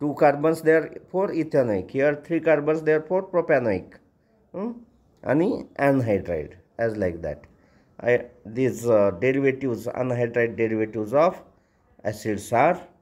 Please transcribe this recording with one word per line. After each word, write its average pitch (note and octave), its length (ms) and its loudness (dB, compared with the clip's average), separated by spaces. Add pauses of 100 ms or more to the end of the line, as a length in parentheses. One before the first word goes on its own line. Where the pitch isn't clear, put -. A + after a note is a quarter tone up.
Two C#3+ 140 -4
carbons D#3 480 2
there D#3+ 340 2 (140)
for F#3+ 180 -2
ethanoic. B2+ 640 0
Here C#3+ 340 0
three E3 160 -2
carbons D#3 420 2
there D#3 200 2
for F#3 200 -2
propanoic. C3+ 760 0 (540)
Hmm? A3 200 -8 (520)
Ani D#3+ 420 0 (120)
anhydride, G#2+ 760 0 (240)
as A2+ 180 -2
like F2+ 260 -2
that. D2 220 -8 (560)
I, A#2+ 260 2 (180)
these, A2+ 420 -4
uh, G#2 240 4 (100)
derivatives, C3 680 -2
anhydride A#2+ 680 -2
derivatives A2 580 -2
of E3+ 280 2 (640)
acids G#2+ 480 -6
are D3+ 280 2 (220)